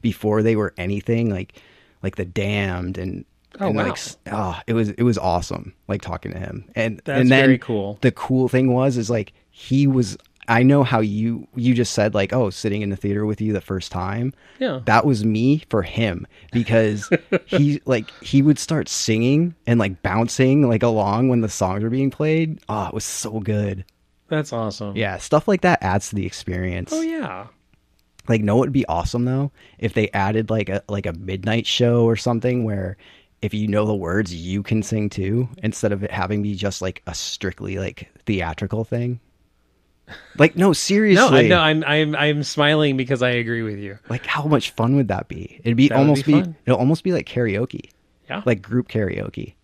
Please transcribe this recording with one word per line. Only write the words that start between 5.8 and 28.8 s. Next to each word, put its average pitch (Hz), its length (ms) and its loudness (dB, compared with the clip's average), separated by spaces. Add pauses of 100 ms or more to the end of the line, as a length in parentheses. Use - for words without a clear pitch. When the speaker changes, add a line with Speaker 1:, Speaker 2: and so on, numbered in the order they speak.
Speaker 1:
like, 98 120 -4
talking 87 320 -10
to 87 60 -10
him. 95 260 -10 (100)
And, 113 300 -4
Speaker 2:
That's 135 160 0
Speaker 1:
and 127 100 6
then 135 140 6
Speaker 2:
very 131 140 6
cool. 104 420 -6
Speaker 1:
the 127 120 4
cool 127 360 0
thing 127 240 2
was, 127 240 2
is, 110 140 -2
like, 110 220 -2 (180)
he 139 360 0
was, 127 300 2 (320)
I 120 140 4
know 139 200 8
how 120 180 2
you, 110 560 -2
you 123 160 2
just 120 220 0
said, 107 200 2
like, 98 200 0
"Oh, 117 160 2
sitting 104 320 -4
in 101 80 -4
the 98 60 -4
theater 104 280 -2
with 107 160 -2
you 107 140 0
the 95 80 -2
first 95 280 -6
time." 101 440 -4 (240)
Speaker 2:
Yeah. 180 260 -4
Speaker 1:
That 117 220 4
was 113 180 2
me 117 460 2
for 107 120 2
him, 98 440 -4 (260)
because 113 560 2 (220)
Speaker 2:
<laughs> - 160 -2
Speaker 1:
he, 147 400 2
like, 120 240 0 (120)
he 139 200 4
would 147 160 6
start 151 320 -4
singing 139 640 2 (120)
and, 120 140 4
like, 98 220 -2
bouncing, 131 680 2
like, 113 140 2
along 113 480 2
when 120 100 4
the 110 80 0
songs 98 340 -2
were 113 60 -2
being 131 220 0
played. 156 580 -2
Oh, 107 200 -4
it - 40 -10
was 107 140 -6
so 110 340 -8
good. 101 460 -2 (420)
Speaker 2:
That's 156 240 -4
awesome. 104 440 -6
Speaker 1:
Yeah, 101 220 -4
stuff - 300 0
like 196 140 0
that 180 200 2
adds 95 280 -2
to - 60 -10
the 95 100 -4
experience. 90 680 -6
Speaker 2:
Oh, 320 100 -4
yeah. 285 440 -8 (840)
Speaker 1:
Like, 113 140 2
know 104 140 2
what 127 100 2
would 143 60 -6
be 131 140 2